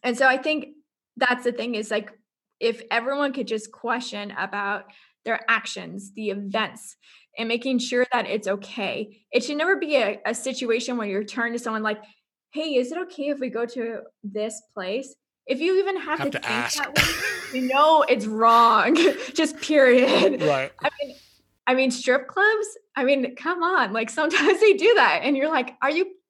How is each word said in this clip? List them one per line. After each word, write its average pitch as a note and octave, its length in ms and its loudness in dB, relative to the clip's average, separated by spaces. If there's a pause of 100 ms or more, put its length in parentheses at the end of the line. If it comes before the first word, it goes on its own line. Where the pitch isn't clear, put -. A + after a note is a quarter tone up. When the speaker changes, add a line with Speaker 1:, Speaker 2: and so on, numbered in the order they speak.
Speaker 1:
And B3 140 -2
so C4+ 100 4
I C4 100 4
think D#4 300 -2 (480)
that's B3 280 0
the A#3+ 80 0
thing A#3+ 240 -6
is, G#3 140 -6
like, G3+ 220 -4 (480)
if A3+ 220 -2 (100)
everyone C4+ 420 -2
could B3+ 140 -6
just A3 240 -6
question G#3 600 -6
about G3+ 540 -6 (400)
their A3 220 -2
actions, G3 680 -4
the A3 160 -6
events, G3+ 680 -6 (400)
and A3+ 100 -6
making A#3+ 320 -2
sure B3 320 0
that C4 160 -2
it's G#3 200 -4
okay. G3 760 -8 (100)
It B3+ 120 2
should D4 140 -6
never F4 200 2
be D4+ 180 2
a, G#3+ 300 0
a A#3 80 -2
situation B3 640 -2
where G#3+ 100 -4
you G3+ 160 -2
turn A#3 300 -4
to A#3+ 60 -4
someone A3 240 -6
like, G#3+ 180 -4 (500)
"Hey, D4+ 240 -4
is B3 160 0
it D#4+ 60 -6
okay F4 320 -6
if C#4+ 100 -4
we B3+ 100 -6
go A#3 160 -4
to A#3 360 -8 (220)
this G#3+ 380 -8 (120)
place?" G#3+ 420 -8 (300)
If C4 160 -2
you F#4 180 2
even G4 180 -2
have D#4 220 -4
Speaker 2:
Have C#4+ 120 -2
Speaker 1:
to - 80 -4
Speaker 2:
to - 0 -
Speaker 1:
think A#2 120 -6
Speaker 2:
ask. A3+ 260 -2
Speaker 1:
that C#4+ 200 -6
way, - 640 -2
you B3+ 80 -2
know D4 400 6
it's A3+ 180 2
wrong. A3+ 680 6
<laughs> - 380 2
Just D#4 280 -2
period. B3 800 4
Speaker 2:
Right. C#3 300 0 (120)
Speaker 1:
I D4 60 2 (120)
mean, C4 140 -12 (520)
I B3+ 60 4
mean, C4 180 2
strip C4 360 0
clubs, G#4 400 2 (280)
I C#4 80 -2
mean, C4 320 0
come F4 280 -4
on. D#4+ 300 0
Like, A3+ 160 -4
sometimes D#4 500 2
<laughs> - 20 4
they G#4+ 120 8
do G#4+ 220 4
that, G3 280 4
and C4+ 140 0
you're C#4 120 0
like, B3+ 320 -2
"Are C4+ 100 0
you" F4+ 160 0 (220)